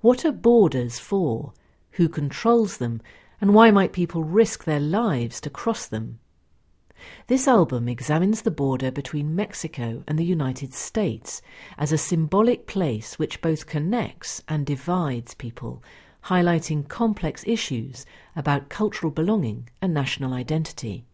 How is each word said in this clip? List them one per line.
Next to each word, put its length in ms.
What 220
are 80
borders 640
for? 540
Who 160
controls 720
them? 220
And 140
why 160
might 220
people 320
risk 400
their 160
lives 640
to 60
cross 380
them? 320
This 180
album 420
examines 540
the 80
border 400
between 460
Mexico 720
and 100
the 60
United 500
States 680
as 140
a 60
symbolic 680
place 500
which 240
both 260
connects 840
and 180
divides 680
people, 500
highlighting 640
complex 580
issues 580
about 340
cultural 440
belonging 560
and 140
national 400
identity. 800